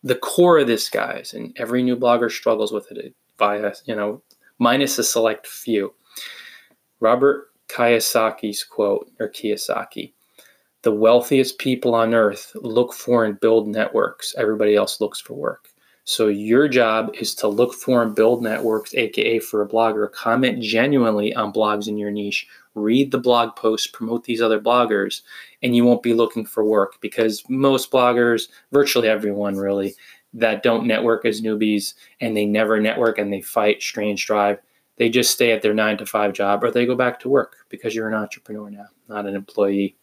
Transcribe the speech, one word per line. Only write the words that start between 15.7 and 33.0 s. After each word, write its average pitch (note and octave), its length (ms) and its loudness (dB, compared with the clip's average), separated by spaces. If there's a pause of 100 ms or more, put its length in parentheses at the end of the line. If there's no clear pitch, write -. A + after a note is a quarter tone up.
So A2+ 200 0
your G#2+ 400 2
job A#2 520 0
is A2 160 -6
to - 120 -2
look A2+ 260 0
for A#2+ 300 0
and G#2+ 100 -2
build A#2 300 2
networks, A2 500 -2
A A#2 140 0
K A2+ 160 -2
A A2+ 160 2
for G#2+ 240 -2
a G2+ 40 -4
blogger. A2 440 0
Comment A#2+ 500 0
genuinely A2 720 2
on G#2+ 180 -4
blogs G#2 360 0
in G#2 100 -6
your G#2 140 -4
niche. G2+ 360 -6 (280)
Read A#2+ 340 2
the C#3 80 -2
blog A#2+ 380 0
posts, G#2+ 320 -2
promote A#2 380 -6
these A#2 160 -4
other A2 180 2
bloggers, A2 600 0 (420)
and B2 120 0
you A#2+ 80 6
won't A#2+ 200 4
be A#2+ 100 2
looking A2+ 320 0
for A2 180 -4
work, G#2+ 380 0
because A2 480 -2
most C3+ 400 0
bloggers, A#2+ 600 2 (220)
virtually C3+ 360 2
everyone G2+ 480 -2
really, G2 400 -2 (380)
that A2 280 0
don't A#2 240 2
network A2+ 400 0
as G#2+ 160 0
newbies, G#2+ 540 0 (240)
and A2+ 180 -2
they G#2 80 0
never G#2+ 340 2
network A2 380 2